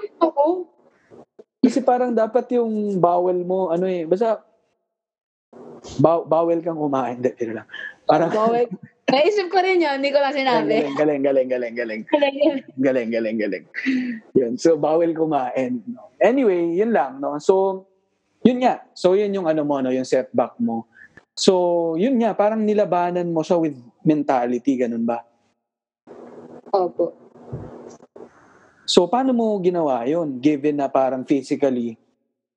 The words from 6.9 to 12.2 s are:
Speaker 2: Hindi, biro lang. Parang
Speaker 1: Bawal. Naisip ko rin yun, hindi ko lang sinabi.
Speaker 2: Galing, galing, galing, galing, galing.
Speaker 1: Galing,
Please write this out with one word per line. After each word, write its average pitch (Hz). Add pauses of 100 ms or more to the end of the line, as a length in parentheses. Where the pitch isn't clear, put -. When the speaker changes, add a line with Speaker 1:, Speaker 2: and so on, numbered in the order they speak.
Speaker 2:
Hindi, 127
biro 113
lang. - (360)
Parang 160
Speaker 1:
Bawal. 233 (360)
Naisip 349
ko 381
rin 359
yun, 277
hindi 277
ko 269
lang 277
sinabi. 254 (160)
Speaker 2:
Galing, -
galing, 151
galing, 135
galing, 123
galing. 110
Speaker 1:
Galing, 285